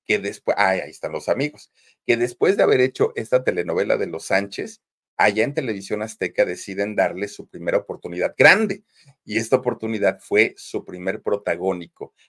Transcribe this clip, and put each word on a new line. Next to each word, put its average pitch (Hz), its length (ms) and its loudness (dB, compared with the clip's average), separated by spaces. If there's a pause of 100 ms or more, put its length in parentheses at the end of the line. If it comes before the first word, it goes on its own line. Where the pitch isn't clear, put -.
que 104 140 2
después, 101 380 -2
ay, 95 220 4
ahí 76 100 -10
están 80 220 -8
los 78 160 -4
amigos, 143 420 -2 (360)
que 117 100 2
después 123 400 2
de 196 60 2
haber 147 180 4
hecho 131 340 0
esta 123 300 0
telenovela 92 540 0
de 101 80 -2
Los 82 200 -10
Sánchez, - 540 -4 (380)
allá 104 260 4
en 139 80 -2
Televisión 107 480 -4
Azteca 104 460 0
deciden 98 500 -6
darle 92 320 0
su - 180 -16
primera 85 300 -4
oportunidad 87 600 -4
grande, 165 460 4 (420)
y 104 100 -6
esta 117 200 2
oportunidad 110 640 -2
fue 107 360 2
su - 300 -10
primer 92 340 -6
protagónico, 90 960 -4 (140)